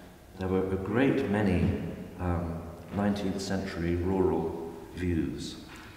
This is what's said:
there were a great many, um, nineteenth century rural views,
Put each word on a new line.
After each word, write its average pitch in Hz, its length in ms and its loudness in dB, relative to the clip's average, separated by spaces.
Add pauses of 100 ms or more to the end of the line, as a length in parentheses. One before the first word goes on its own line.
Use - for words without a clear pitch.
(400)
there 92 80 -2
were 95 240 4
a 95 60 2
great 110 520 2
many, 95 520 4 (380)
um, 85 420 -2 (340)
nineteenth 95 460 0
century 87 540 0
rural 87 800 2 (220)
views, 85 600 0 (420)